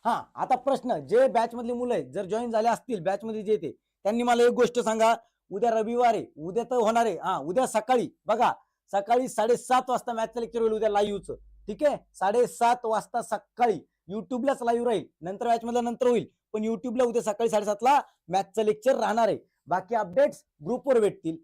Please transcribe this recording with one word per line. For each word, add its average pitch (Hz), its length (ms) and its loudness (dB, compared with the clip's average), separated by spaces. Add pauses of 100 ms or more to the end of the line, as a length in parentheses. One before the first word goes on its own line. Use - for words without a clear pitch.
हा, 233 80 2 (220)
आता 190 220 0
प्रश्न, 247 400 -2 (100)
जे 240 200 4
बॅच 233 280 0
मधली 240 180 -6
मुलं 240 200 -4
आहेत, 156 200 -2
जर 190 120 -6
जॉईन 226 260 -4
झाले 226 180 2
असतील 214 340 -4
बॅच 196 200 -2
मध्ये 220 200 -8
जे 208 140 0
ते, 147 140 -8 (340)
त्यांनी 233 180 0
मला 240 200 4
एक 240 100 6
गोष्ट 240 260 2
सांगा, 226 340 2 (380)
उद्या 208 200 0
रविवार 233 420 2
आहे, 165 120 -4 (120)
उद्या 180 260 -4
तर 254 120 -4
होणार 233 300 2
आहे, 180 120 -2
हा, 170 220 -4
उद्या 185 280 0
सकाळी 220 400 0 (180)
बघा, 214 260 2 (400)
सकाळी 226 360 2
साडेसात 247 640 0
वाजता 240 240 -2
मॅथचं 226 260 -4
लेक्चर 226 220 -4
होईल 220 120 2
उद्या 220 160 0
लाईव्हचं, 202 460 -2 (320)
ठीक 208 160 -6
आहे, 269 140 2 (160)
साडेसात 233 720 0
वाजता 220 360 -4
सकाळी 208 580 -2 (320)
YouTube-लाच 247 500 -4
लाईव्ह 233 260 0
राहील, 202 160 0 (180)
नंतर 196 260 -6
बॅच 226 180 0
मधलं 233 180 -2
नंतर 240 240 -2
होईल, 226 180 2 (280)
पण 214 100 -4
YouTube-ला 226 400 -2
उद्या 240 200 0
सकाळी 220 260 -2
साडेसातला 208 500 2 (280)
मॅथचं 190 360 -2
लेक्चर 214 320 2
राहणार 220 320 2
आहे. 156 100 0 (300)
बाकी 180 280 -2
अपडेट्स 220 480 0 (220)
ग्रुपवर 247 340 0
भेटतील. 185 440 -2